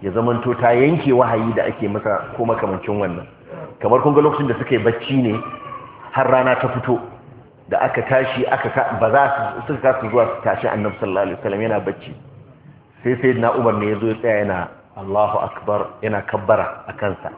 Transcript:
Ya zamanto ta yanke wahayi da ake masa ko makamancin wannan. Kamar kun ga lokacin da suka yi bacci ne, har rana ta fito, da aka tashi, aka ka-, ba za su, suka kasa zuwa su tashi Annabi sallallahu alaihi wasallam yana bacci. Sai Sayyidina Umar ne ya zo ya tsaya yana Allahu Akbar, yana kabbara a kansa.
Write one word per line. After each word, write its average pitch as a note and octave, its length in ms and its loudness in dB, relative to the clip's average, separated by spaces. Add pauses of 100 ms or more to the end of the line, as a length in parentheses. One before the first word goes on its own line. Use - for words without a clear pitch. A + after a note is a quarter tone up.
Ya G2 80 -4
zamanto A#2 480 0
ta A#2+ 100 6
yanke C#3+ 400 4
wahayi A#2 460 2
da G#2+ 80 0
ake G#2+ 240 -4
masa G2+ 480 -2
ko A#2 80 -2
makamancin G#2 560 -2
wannan. F2 240 -4 (560)
Kamar B2 200 4
kun D3 120 4
ga D3 80 6
lokacin D3 260 2
da A#2 140 0
suka A#2+ 160 0
yi G#2+ 60 0
bacci A#2 340 0
ne, A#2+ 160 2 (800)
har C3 160 2
rana B2+ 260 4
ta B2+ 140 0
fito, A#2+ 320 0 (680)
da - 140 0
aka - 240 0
tashi, C3 400 0
aka - 240 0
ka-, B2 320 -2
ba A2+ 80 4
za C#3 140 4 (420)
su, D#3 80 -6
suka C3 200 2
kasa A2+ 160 -4
zuwa A2+ 160 4
su - 180 -6
tashi G#2 260 0
Annabi G#2 280 -2
sallallahu G2 280 0
alaihi F#2 160 -6
wasallam G2+ 200 -4
yana A2+ 180 0
bacci. - 340 -8 (880)
Sai B2 160 0
Sayyidina A#2+ 400 2
Umar A#2 160 4
ne G#2 160 -2
ya G#2+ 80 0
zo A2 100 -2
ya G#2+ 80 0
tsaya G#2+ 220 0
yana F#2+ 300 -2 (260)
Allahu G2 460 0
Akbar, G#2 420 -4 (200)
yana G#2+ 200 -2
kabbara G2+ 680 0
a G2 60 -12
kansa. - 440 -6